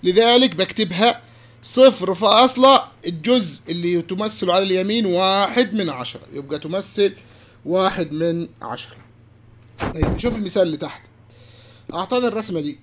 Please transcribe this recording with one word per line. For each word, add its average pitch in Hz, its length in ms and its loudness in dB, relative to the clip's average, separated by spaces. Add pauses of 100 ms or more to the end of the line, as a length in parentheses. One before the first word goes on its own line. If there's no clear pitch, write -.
لذلك 226 540 4
بكتبها 190 640 0 (420)
صفر 208 520 4
فاصلة 247 680 4 (240)
الجزء 175 640 -2
اللي 175 340 0
تمثل 190 480 -4
على 185 140 4
اليمين 196 420 0
واحد 190 680 2
من 190 160 -4
عشرة، 123 320 -10 (100)
يبقى 143 260 -10
تمثل 190 560 -4 (500)
واحد 180 480 -2
من 165 360 -4 (140)
عشرة. - 340 -14 (1000)
طيب، 160 200 0
نشوف 233 200 -4
المثال 202 280 -2
اللي 165 140 -2
تحت. - 260 -12 (920)
أعطانا 240 340 -2
الرسمة 202 320 -6
دي 147 220 -8